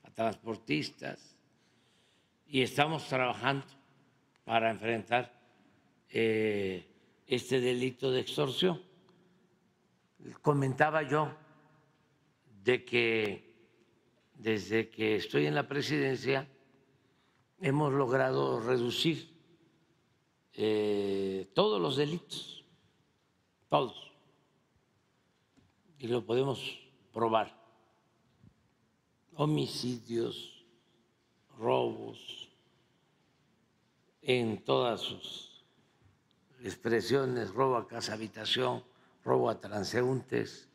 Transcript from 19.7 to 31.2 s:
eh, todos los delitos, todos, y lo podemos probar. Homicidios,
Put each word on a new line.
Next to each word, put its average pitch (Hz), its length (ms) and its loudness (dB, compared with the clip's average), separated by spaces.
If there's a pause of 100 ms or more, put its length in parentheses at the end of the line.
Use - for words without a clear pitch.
eh, 101 1000 0
todos 202 280 2
los 147 140 0
delitos, - 680 -6 (1040)
todos, 139 420 -2 (1900)
y 135 100 -10
lo 120 180 0
podemos 127 520 0 (360)
probar. 110 440 0 (1800)
Homicidios, 123 1300 -2 (920)